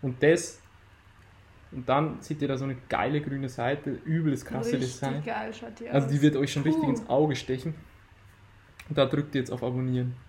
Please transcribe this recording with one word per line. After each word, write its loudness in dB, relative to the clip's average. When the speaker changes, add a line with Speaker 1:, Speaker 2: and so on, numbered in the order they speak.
Speaker 1:
Und -4
das, 4
und -8
dann 2
seht -4
ihr 0
da 0
so -2
eine -2
geile 2
grüne -4
Seite, -2
übles 2
krasse -4
Speaker 2:
Richtig 0
Speaker 1:
Design. -4
Speaker 2:
geil -6
schaut -14
die -12
Speaker 1:
Also 2
die 2
Speaker 2:
aus. 2
Speaker 1:
wird 6
euch 0
schon -2
richtig 2
Speaker 2:
Puh. 2
Speaker 1:
ins -2
Auge 4
stechen. -4
Und -4
da 6
drückt -2
ihr 4
jetzt -2
auf -6
Abonnieren. 0